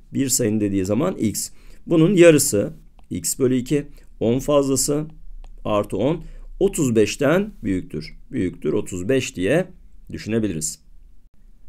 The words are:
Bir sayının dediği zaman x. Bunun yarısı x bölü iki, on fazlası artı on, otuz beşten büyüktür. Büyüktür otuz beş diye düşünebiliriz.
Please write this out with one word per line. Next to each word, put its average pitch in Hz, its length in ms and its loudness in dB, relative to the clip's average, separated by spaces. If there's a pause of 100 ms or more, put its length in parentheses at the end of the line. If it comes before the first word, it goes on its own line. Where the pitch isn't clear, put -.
(120)
Bir 131 160 0
sayının 110 320 2
dediği 98 240 2
zaman 113 320 0
x. - 340 -4 (360)
Bunun 165 280 4
yarısı 156 580 6 (380)
x - 280 -6
bölü 127 180 2
iki, 143 300 -2 (340)
on 117 180 2
fazlası 143 680 0 (580)
artı 104 320 -2
on, 120 280 0 (360)
otuz 170 360 2
beşten 147 540 2 (140)
büyüktür. 90 540 -4 (140)
Büyüktür 87 400 -2
otuz 90 360 -4
beş 131 280 0
diye 131 300 0 (460)
düşünebiliriz. 101 680 -4 (880)